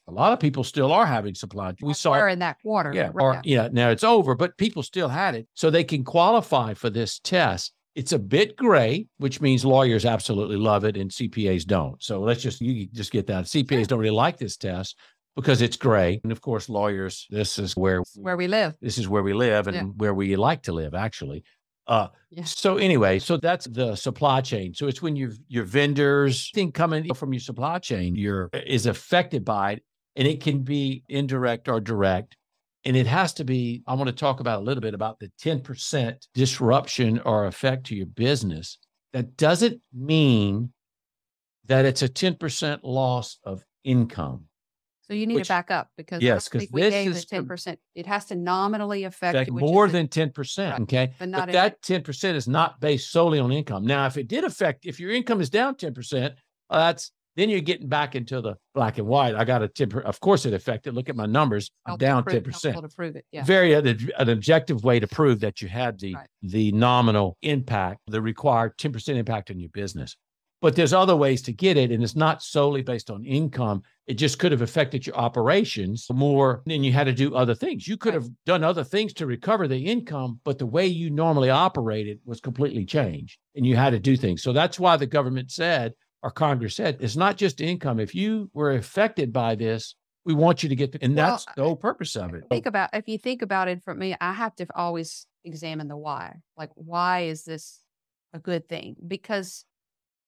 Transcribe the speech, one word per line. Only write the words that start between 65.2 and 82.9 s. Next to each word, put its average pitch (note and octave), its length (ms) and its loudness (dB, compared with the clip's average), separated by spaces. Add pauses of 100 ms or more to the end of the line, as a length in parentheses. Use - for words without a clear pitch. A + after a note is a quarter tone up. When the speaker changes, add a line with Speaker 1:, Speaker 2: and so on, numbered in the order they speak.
Speaker 1:
that G#2+ 200 -4
you G2+ 60 -10
had A2+ 320 -6
the, F#2+ 160 -10
Speaker 2:
Right. - 120 -16 (140)
Speaker 1:
the G#2 300 0
nominal A2 720 4
impact, A#2 640 -2
the A2 160 -4
required A2+ 560 0
ten D3+ 120 -4
percent B2 280 -4
impact A2 320 -4
on F#2 80 -10
your F2 100 -12
business. G2+ 460 -10 (460)
But D3 160 6
there's E3 160 4
other F#3 240 6
ways C3+ 260 4
to A#2+ 100 -6
get F3+ 240 2
it, B2+ 140 4
and A#2 100 0
it's A2 140 -2
not D#3 260 2
solely C#3+ 400 0
based A#2+ 300 -6
on G#2 140 -12
income. B2+ 580 -2 (240)
It B2 60 -4
just C3 260 0
could F3+ 140 2
have B2 80 2
affected C3 440 -2
your - 120 -10
operations A#2 920 0
more, C3+ 540 2
and D#3+ 60 -6
then D3 120 0
you C3+ 100 2
had C#3+ 100 4
to C3 100 2
do C3+ 220 0
other B2+ 180 4
things. C#4 340 -6
You G3+ 100 -6
could G#3+ 160 -2
Speaker 2:
Right. D#3 100 -2
Speaker 1:
have A#2+ 80 -12 (140)
done E3+ 180 2
other E3 220 0
things G#3 300 -2
to E3 100 -6
recover E3 420 -2
the C3 180 -2
income, C#3+ 600 -4
but C3+ 120 -2
the C3+ 80 -6
way D#3+ 220 0
you E3+ 220 -2
normally D3 400 2
operated A2+ 760 0
was A#2 160 -12
completely A#2+ 460 -2
changed, F#2 520 -4 (180)